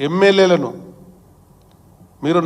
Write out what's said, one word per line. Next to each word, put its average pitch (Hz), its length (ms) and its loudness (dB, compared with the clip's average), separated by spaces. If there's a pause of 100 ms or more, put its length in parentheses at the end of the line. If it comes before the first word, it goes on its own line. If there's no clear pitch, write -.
ఎమ్మెల్యేలను 180 640 2 (1500)
మీరు 165 220 0